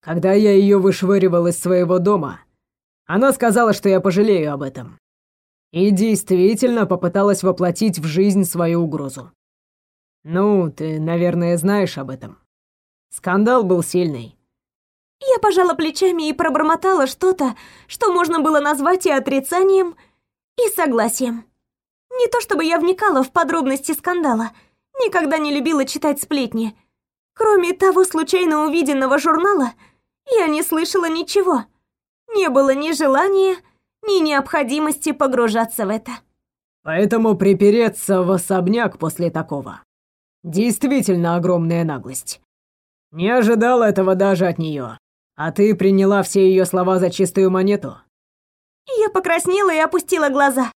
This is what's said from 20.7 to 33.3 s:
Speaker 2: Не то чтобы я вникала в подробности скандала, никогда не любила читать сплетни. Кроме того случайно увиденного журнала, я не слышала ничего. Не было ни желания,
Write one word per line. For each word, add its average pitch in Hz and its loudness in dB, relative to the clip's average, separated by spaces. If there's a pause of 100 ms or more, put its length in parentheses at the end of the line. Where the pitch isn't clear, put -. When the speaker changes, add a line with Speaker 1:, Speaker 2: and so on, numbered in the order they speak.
Speaker 2:
Не 494 -2
то 480 -2
чтобы 330 -4
я 330 0
вникала 349 0
в 262 -14
подробности 285 -2
скандала, 285 -4 (520)
никогда 320 0
не 294 -2
любила 285 0
читать 285 -4
сплетни. 226 -4 (580)
Кроме 403 2
того 370 2
случайно 320 0
увиденного 277 0
журнала, 320 0 (580)
я 427 2
не 302 -2
слышала 339 -2
ничего. 339 -2 (680)
Не 381 0
было 269 2
ни 302 -4
желания, 359 2 (500)